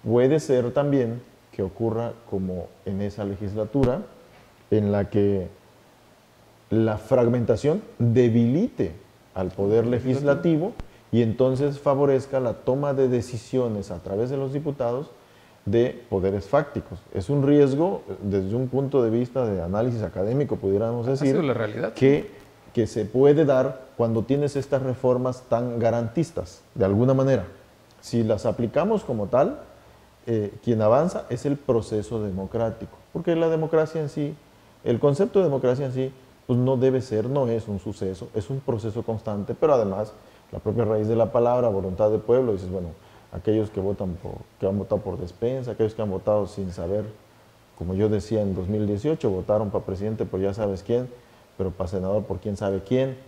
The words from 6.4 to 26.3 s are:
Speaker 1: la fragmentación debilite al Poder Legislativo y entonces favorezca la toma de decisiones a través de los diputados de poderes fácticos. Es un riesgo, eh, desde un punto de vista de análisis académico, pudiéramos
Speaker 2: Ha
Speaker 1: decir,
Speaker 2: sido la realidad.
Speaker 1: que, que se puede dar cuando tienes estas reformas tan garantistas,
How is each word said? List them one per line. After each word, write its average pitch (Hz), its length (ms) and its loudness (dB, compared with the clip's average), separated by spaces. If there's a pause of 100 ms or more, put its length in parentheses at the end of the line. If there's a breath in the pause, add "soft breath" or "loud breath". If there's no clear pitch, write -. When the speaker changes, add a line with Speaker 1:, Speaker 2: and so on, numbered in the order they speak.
Speaker 1:
la 110 300 2
fragmentación 123 840 2 (160)
debilite 120 960 4 (400)
al 92 140 -4
Poder 107 380 2
Legislativo 143 840 0 (400 loud breath)
y 113 100 4
entonces 131 560 2
favorezca 135 600 2
la 120 120 -2
toma 139 400 -2
de 131 160 2
decisiones 117 800 -2
a 87 100 -8
través 101 280 -4
de 139 80 -4
los 135 160 -4
diputados 139 580 -4 (540 loud breath)
de 117 460 2
poderes 98 360 0
fácticos. 123 540 -2 (120)
Es 92 160 -6
un 143 160 0
riesgo, 147 640 4
eh, 98 140 -8
desde 98 320 -2
un 127 140 -2
punto 135 340 0
de 113 80 2
vista 120 340 -2
de 98 180 -2
análisis 110 400 -2
académico, 107 540 -2
pudiéramos 113 500 0
Speaker 2:
Ha 127 40 -2
Speaker 1:
decir, 139 180 0
Speaker 2:
sido 139 140 2
la 131 120 0
realidad. 110 400 -4
Speaker 1:
que, 139 360 2 (420)
que 110 140 0
se 107 180 -4
puede 143 400 6
dar 135 420 0 (100)
cuando 113 260 0
tienes 143 320 0
estas 135 280 -2
reformas 127 680 0
tan 120 300 -2
garantistas, 113 840 -2 (120)